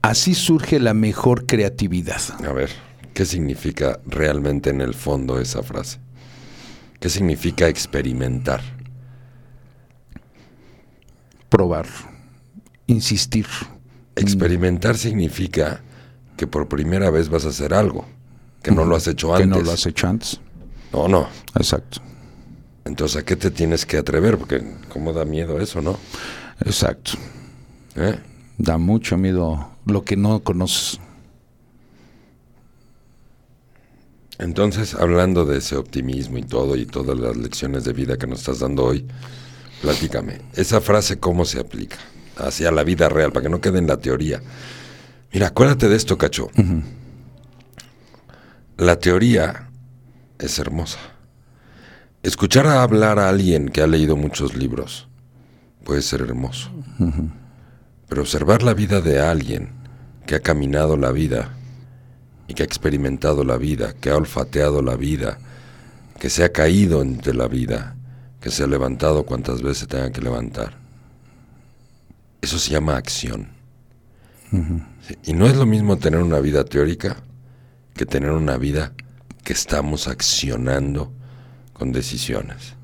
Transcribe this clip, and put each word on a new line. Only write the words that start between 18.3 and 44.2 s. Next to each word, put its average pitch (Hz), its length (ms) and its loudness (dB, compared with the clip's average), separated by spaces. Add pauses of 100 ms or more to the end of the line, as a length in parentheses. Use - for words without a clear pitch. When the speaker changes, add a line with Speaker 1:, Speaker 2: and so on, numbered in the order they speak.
Speaker 2:
que - 80 -2
no 82 140 6
lo 85 100 4
has 82 140 2
hecho 82 260 0
Speaker 1:
Que 95 100 6
no 95 120 6
Speaker 2:
antes. 87 100 2
Speaker 1:
lo 85 60 0
has 85 120 -2
hecho 87 220 0
antes. - 340 -4 (500)
Speaker 2:
No, 87 160 0
no. 90 220 4 (260)
Speaker 1:
Exacto. - 460 0 (840)
Speaker 2:
Entonces, 73 320 -4
¿a 71 60 -4
qué - 120 0
te 92 140 0
tienes 82 340 0
que - 140 0
atrever? 82 400 2
Porque 65 240 -2 (260)
cómo 78 240 -6
da 80 140 -2
miedo 78 340 -2
eso, 90 220 -4
¿no? 92 160 -2 (640)
Speaker 1:
Exacto. - 480 -2 (840)
Speaker 2:
¿Eh? 95 240 0 (380)
Speaker 1:
Da 82 220 0
mucho 92 400 2
miedo 87 500 0 (160)
lo 101 180 0
que - 140 -2
no 104 260 2
conoces. - 560 -2 (3500)
Speaker 2:
Entonces, 95 560 0
hablando 87 500 4
de 71 140 2
ese 69 180 -4
optimismo 65 600 -4
y 57 40 -6
todo, 65 340 0
y 60 100 -2
todas 65 320 -4
las 58 180 -2
lecciones 65 480 -4
de 62 80 -2
vida 64 240 -2
que 64 100 -6
nos 64 140 -8
estás 65 200 -6
dando 65 240 0
hoy, 62 220 0 (760)
platícame, 60 580 -2 (140)
¿esa 107 260 2
frase 104 380 2
cómo 87 260 2
se 67 140 -4
aplica - 380 -10 (400)
hacia 82 340 0
la 76 140 2
vida 85 240 4
real, 73 240 4
para 65 120 0
que 73 40 -2
no 85 120 -2
quede 92 180 2
en 85 100 2
la 69 80 2
teoría? 69 440 -2 (920)